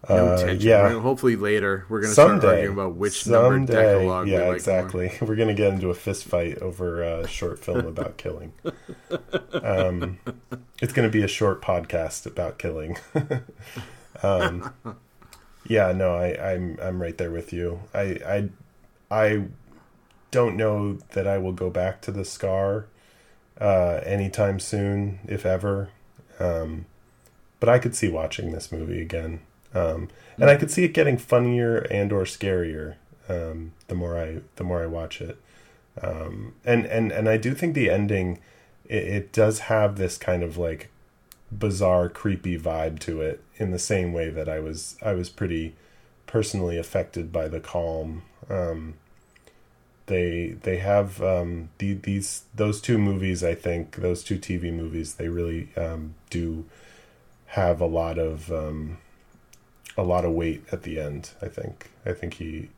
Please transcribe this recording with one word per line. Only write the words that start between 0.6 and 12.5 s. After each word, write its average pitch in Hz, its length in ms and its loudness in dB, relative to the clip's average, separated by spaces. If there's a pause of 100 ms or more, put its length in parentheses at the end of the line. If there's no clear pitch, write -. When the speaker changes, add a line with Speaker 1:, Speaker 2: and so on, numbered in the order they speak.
Speaker 2:
yeah. 107 140 10
Speaker 1:
We're 101 80 8
gonna, 117 100 0
hopefully 127 360 2
later, 101 520 0
we're 110 120 -2
gonna 107 120 0
start 147 180 12
Speaker 2:
Someday. - 180 6
Speaker 1:
arguing 87 240 6
about 95 220 -2
which 98 320 -2
numbered 127 420 6
Speaker 2:
Someday. 120 40 2 (220)
Speaker 1:
decalogue 92 320 2
we 98 60 2
Speaker 2:
Yeah, 92 60 4
Speaker 1:
like 87 80 2
more. 90 80 2
Speaker 2:
exactly. 92 600 0
<laughs> - 40 -6
We're 110 160 -2
gonna 110 180 2
get 101 200 4
into 92 160 0
a 87 40 2
fist - 300 -6
fight 85 340 -2
over 87 440 -4
a 85 260 -4
short - 300 -6
film 85 260 -2
about 80 320 -8
Speaker 1:
<laughs> - 0 -
Speaker 2:
killing. 82 360 -10 (1080)
Um, 92 560 0 (600)
it's 117 120 -2
gonna 117 180 4
be 107 120 2
a 98 60 0
short 98 340 0
podcast 82 640 -2
about - 320 -6